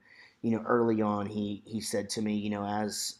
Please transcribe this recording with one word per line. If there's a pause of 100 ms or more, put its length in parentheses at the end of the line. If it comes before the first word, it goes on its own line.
(420)
you
know,
early
on,
he,
he
said
to
me,
you
know,
as,